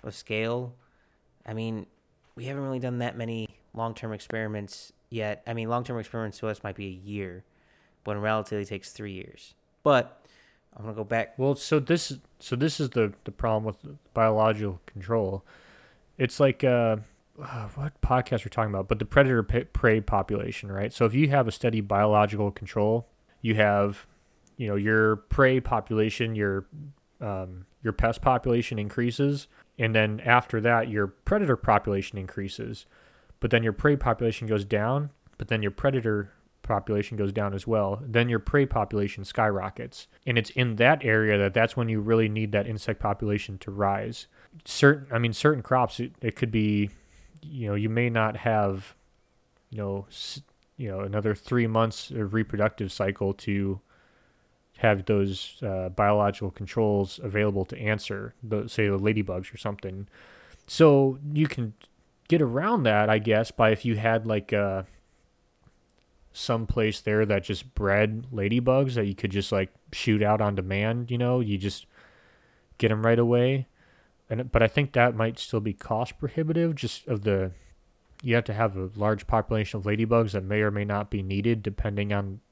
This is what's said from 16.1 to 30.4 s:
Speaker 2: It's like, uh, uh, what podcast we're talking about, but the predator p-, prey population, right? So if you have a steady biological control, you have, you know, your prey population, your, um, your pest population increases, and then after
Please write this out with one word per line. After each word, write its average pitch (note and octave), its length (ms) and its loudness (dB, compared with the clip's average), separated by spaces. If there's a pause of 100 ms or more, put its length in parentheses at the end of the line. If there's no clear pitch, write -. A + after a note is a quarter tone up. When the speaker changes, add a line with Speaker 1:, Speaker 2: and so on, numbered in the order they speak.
Speaker 2:
It's B2+ 220 -2
like, C#3 240 2
uh, A#2 360 2 (440)
uh, A2+ 320 -10
what C#3+ 280 -10
podcast B2+ 420 2
we're A2 60 -10
talking G#2+ 220 -2
about, F#2+ 140 -2
but G#2 140 -2
the A2 40 -4
predator C3 380 4
p-, A2+ 220 0
prey A2 360 2
population, G#2 680 -2
right? G2+ 220 -4
So A#2 140 2
if G#2+ 80 0
you D3 160 4
have C3+ 180 4
a - 40 -2
steady A2+ 280 0
biological G#2 720 2
control, A2 560 -2 (320)
you A2+ 160 0
have, G2+ 500 2 (500)
you A2+ 120 -6
know, G2+ 80 -2
your A2 400 4
prey C3 420 2
population, A2 760 -2
your, G2 300 -2 (540)
um, F#2 460 -8 (160)
your A2 120 -2
pest - 260 0
population A#2+ 580 0
increases, A#2+ 680 -2 (300)
and A2+ 160 0
then G#2+ 260 2
after A#2+ 400 2